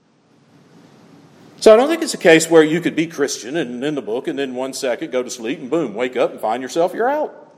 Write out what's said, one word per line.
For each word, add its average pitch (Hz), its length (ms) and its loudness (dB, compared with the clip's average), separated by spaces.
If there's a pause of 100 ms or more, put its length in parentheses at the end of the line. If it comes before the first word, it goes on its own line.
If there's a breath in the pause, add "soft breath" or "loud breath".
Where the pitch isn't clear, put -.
(1600)
So 220 140 8
I 214 60 8
don't 277 100 2
think 330 140 -2
it's 277 100 -6
a - 60 -8
case 160 320 6
where 160 120 8
you 160 200 0
could 156 120 -2
be 165 120 -2
Christian 139 500 -6
and 123 260 -6
in 151 120 -4
the 131 80 -6
book 110 260 -6
and 135 100 -6
then 131 160 -4
one 131 200 -6
second 131 360 -4
go 127 120 -2
to 117 80 -8
sleep 127 300 -8
and 123 100 -12
boom, 143 240 -2
wake 127 240 -4
up 147 140 0
and 123 60 -16
find 117 240 -4
yourself, 165 300 -2
you're 226 160 -2
out. - 500 -6